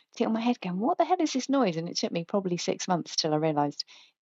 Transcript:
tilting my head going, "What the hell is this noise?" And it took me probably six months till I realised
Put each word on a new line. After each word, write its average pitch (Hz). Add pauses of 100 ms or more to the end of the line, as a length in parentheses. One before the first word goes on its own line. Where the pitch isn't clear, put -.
(160)
tilting 220
my 220
head 240
going, 180
"What 269
the 339
hell 349
is 311
this 262
noise?" 247
And 165
it -
took -
me 170
probably 190
six -
months 170
till 151
I -
realised 147 (380)